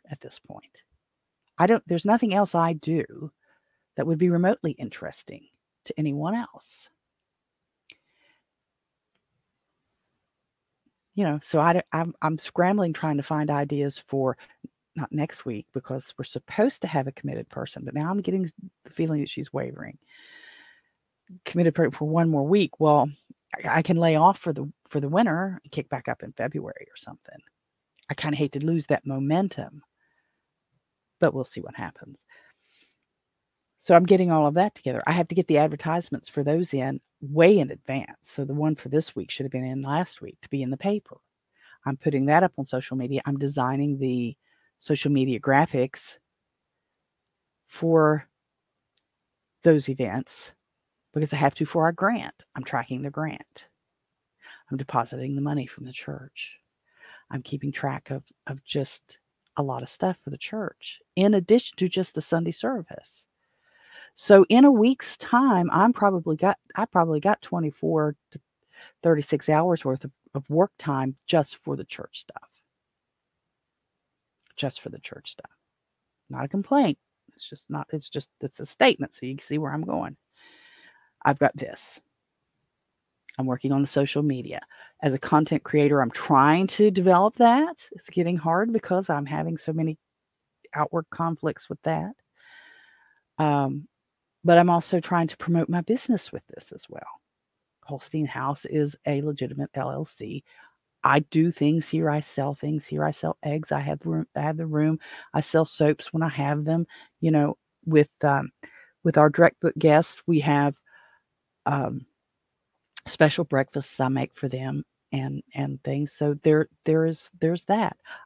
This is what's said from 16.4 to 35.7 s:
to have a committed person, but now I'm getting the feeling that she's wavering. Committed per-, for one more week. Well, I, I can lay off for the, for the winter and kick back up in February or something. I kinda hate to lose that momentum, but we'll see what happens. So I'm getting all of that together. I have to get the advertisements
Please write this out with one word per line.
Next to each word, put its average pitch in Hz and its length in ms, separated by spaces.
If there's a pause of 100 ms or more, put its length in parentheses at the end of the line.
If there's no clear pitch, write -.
to 180 60
have 143 200
a 135 40
committed - 380
person, - 360
but 131 100
now 151 140
I'm 196 120
getting 185 220 (400)
the - 80
feeling 160 300
that 135 80
she's - 220
wavering. - 460 (1500)
Committed 170 280
per-, 147 180
for 151 160
one 165 220
more 143 160
week. 185 340
Well, 147 300 (540)
I, - 140
I 165 40
can 170 160
lay 165 180
off 175 220
for 165 160
the, 143 180 (160)
for 151 120
the 139 100
winter 185 540
and - 80
kick - 180
back 127 180
up - 140
in - 120
February - 540
or - 80
something. - 420 (720)
I 143 40
kinda 147 240
hate 143 160
to 143 120
lose 165 200
that - 200
momentum, 143 760 (1400)
but 160 140
we'll 135 100
see - 180
what - 140
happens. - 500 (1500)
So - 160
I'm 175 100
getting 185 260
all 156 160
of 147 60
that 190 220
together. 123 300
I 151 60
have 170 160
to 170 80
get 180 120
the 151 100
advertisements 151 720